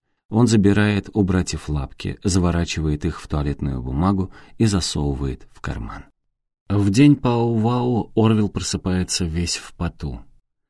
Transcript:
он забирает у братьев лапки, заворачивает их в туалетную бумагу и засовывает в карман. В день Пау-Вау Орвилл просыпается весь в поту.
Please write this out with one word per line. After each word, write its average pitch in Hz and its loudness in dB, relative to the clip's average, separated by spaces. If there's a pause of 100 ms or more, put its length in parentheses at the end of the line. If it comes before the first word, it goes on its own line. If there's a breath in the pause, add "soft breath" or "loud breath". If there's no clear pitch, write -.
(300)
он 113 4
забирает 104 2
у 107 0
братьев 90 -2
лапки, 73 -6
заворачивает 85 0
их 80 -4
в - -16
туалетную 71 -4
бумагу 175 0 (260 loud breath)
и 117 4
засовывает 71 -2
в - -20
карман. 57 -10 (640)
В 101 2
день 143 6
Пау-Вау 120 0
Орвилл 110 4
просыпается 92 -4
весь 85 -4
в - -16
поту. - -8 (500)